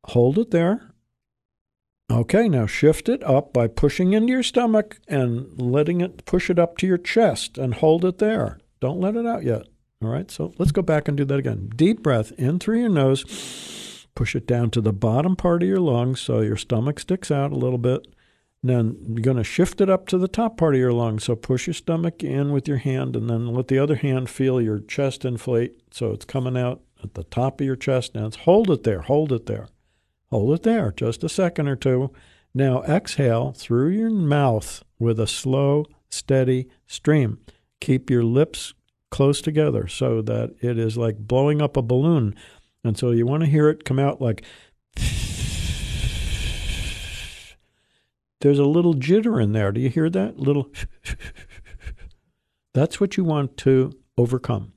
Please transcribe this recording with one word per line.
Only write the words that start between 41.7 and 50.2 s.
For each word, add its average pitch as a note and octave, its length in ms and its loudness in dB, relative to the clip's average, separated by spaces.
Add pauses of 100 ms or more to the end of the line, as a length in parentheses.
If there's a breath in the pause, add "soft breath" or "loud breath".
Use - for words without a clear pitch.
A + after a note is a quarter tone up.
a C3 40 2
balloon. B2+ 540 2 (480 loud breath)
And A2+ 140 -2
so B2 140 0
you A#2 140 2
want D3 180 0
to D3+ 60 2
hear D3+ 200 6
it D#3 160 -4
come C3 140 0
out C#3 220 0
like, A2+ 220 -2 (4000 loud breath)
there's C#3+ 180 4
a C#3+ 60 4
little E3+ 280 4
jitter E3+ 480 2
in G#2 100 2
there. G#2 200 0
Do A2 100 -2
you C3 80 0
hear - 200 0
that? F#3+ 300 -2